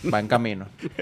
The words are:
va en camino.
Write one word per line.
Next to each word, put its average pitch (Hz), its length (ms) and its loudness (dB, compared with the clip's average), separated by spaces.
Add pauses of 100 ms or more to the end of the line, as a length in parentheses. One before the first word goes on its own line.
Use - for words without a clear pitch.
(140)
va 107 60 4
en 107 80 -2
camino. 110 380 2 (360)